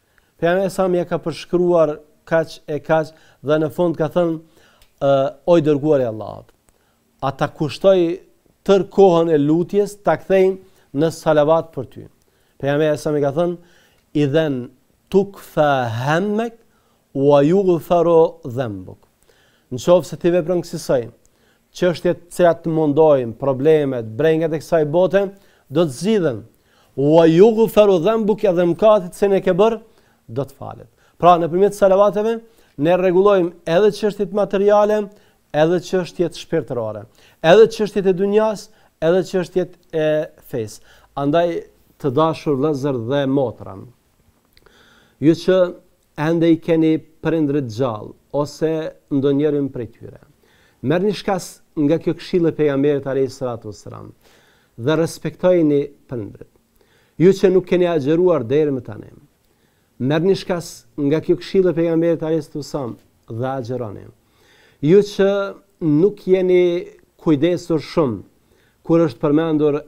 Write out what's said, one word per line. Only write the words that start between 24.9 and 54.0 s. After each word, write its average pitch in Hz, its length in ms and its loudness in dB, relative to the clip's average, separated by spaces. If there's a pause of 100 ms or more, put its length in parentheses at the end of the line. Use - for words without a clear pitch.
do 156 140 0
të 147 80 -2
zgjidhen. 151 520 -2 (520)
"Wa 156 320 6
yughfaru 208 720 4
dhanbuk", 214 480 0
edhe 175 160 2
mëkatet 180 480 2
që 202 180 -2
ne 190 120 2
ke 185 100 0
bërë, 214 300 0 (480)
do 123 140 -6
të - 100 -18
falet. 107 340 -18 (300)
Pra, 175 200 6
nëpërmjet 180 360 0
salavateve, 202 640 2 (400)
ne 165 200 2
rregullojmë 185 540 2 (140)
edhe 190 260 2
çështjet 208 400 -4
materiale, 208 800 0 (440)
edhe 165 260 2
çështjet 175 580 -6
shpirtërore, 113 640 -6 (400)
edhe 202 240 6
çështjet 208 400 -4
e 190 60 2
dunjas, 202 560 -2 (320)
edhe 175 220 2
çështjet 185 520 -6 (160)
e 156 160 -2 (400)
fesë. 113 320 -10 (380)
Andaj, 165 460 -2 (360)
të 131 140 -4
dashur 151 420 0
vëllezër 139 540 -4
dhe 143 180 -2
motra, 113 480 -4 (1400)
ju 151 140 4
që 185 240 0 (600)
ende 165 340 0
i 160 100 2
keni 160 360 0
prindrit 151 760 -4
gjallë, 110 400 -6 (240)
ose 147 340 -4 (420)
ndonjërin 143 600 0
prej 120 220 -10
tyre, - 240 -20 (640)
merrni 180 340 0
shkas - 460 -6 (160)
nga 156 240 2
kjo 160 160 -4
këshill 165 320 -2
e - 60 -2
pejgamberit 139 520 0
alayhi 135 260 -2
salatu 113 380 -10
wassalam 107 400 -18 (640)